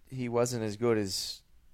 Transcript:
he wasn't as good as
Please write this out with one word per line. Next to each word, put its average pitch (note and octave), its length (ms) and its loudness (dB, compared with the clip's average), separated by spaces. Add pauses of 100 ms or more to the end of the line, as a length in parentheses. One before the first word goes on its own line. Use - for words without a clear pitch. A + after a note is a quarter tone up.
he B2+ 180 -6
wasn't A#2+ 360 2
as G#2+ 120 -2
good A#2 220 4
as - 440 -2 (320)